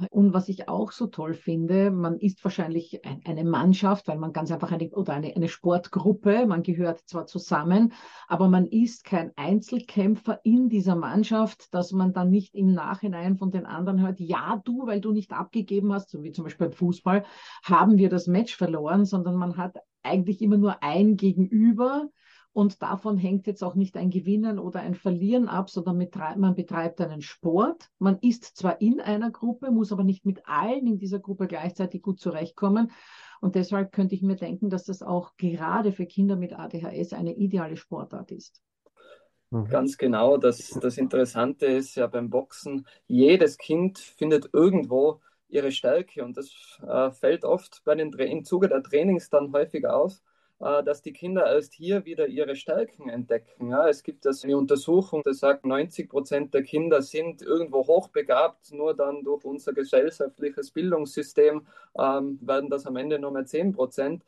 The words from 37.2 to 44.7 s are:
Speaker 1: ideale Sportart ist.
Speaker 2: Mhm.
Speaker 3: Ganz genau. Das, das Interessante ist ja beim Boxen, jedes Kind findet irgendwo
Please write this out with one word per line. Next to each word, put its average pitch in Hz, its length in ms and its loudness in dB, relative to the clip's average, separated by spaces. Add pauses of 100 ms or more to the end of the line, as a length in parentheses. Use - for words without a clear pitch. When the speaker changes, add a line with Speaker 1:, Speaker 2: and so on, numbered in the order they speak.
Speaker 1:
ideale 185 420 -2
Sportart - 540 -14
ist. - 320 -20 (880)
Speaker 2:
Mhm. 110 160 -2
Speaker 3:
Ganz 131 320 0
genau. 123 380 4
Das, - 440 0
das 123 160 -2
Interessante 127 720 0
ist 135 260 0
ja 120 140 0
beim 120 240 -4
Boxen, 135 560 -6 (180)
jedes 147 540 6
Kind 180 400 -2
findet 151 520 0
irgendwo 151 680 4 (280)